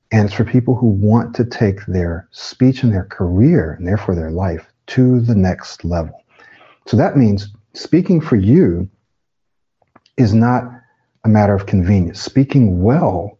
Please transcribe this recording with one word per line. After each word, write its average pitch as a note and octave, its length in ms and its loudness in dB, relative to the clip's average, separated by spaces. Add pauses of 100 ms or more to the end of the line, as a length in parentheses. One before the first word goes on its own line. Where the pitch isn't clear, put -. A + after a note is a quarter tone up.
(140)
And A2 120 2
it's - 80 -6
for A#2+ 100 -2
people B2 320 0
who A#2 120 0
want G#2+ 480 0
to A#2+ 100 -2
take G2+ 400 -4
their F2 460 -6
speech - 520 -2
and A#2 80 2
their F#2+ 140 -2
career, F#2 640 0
and F2 160 -12
therefore G2 260 -2
their D#2+ 180 -6
life, F2 380 -6 (180)
to B2+ 340 2
the A#2 140 0
next F#2 500 -2
level. E2 360 -6 (640)
So - 120 -2
that E3 180 0
means G#2 320 0 (260)
speaking F3+ 460 0
for D3 160 -2
you G2 540 2 (1300)
is A2+ 160 4
not A#2+ 360 2 (540)
a A2+ 60 0
matter G#2 240 4
of G2 140 -2
convenience. F2+ 520 0
Speaking A#2+ 640 0
well G#2+ 560 0